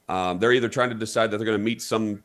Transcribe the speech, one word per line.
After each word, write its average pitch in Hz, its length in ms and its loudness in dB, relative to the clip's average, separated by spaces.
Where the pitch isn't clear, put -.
Um, 90 300 -2
they're 113 140 4
either 120 160 4
trying 123 220 0
to 117 40 -6
decide 113 360 0
that 104 80 -2
they're 110 80 -2
gonna 110 120 2
meet 113 220 -2
some 107 440 -2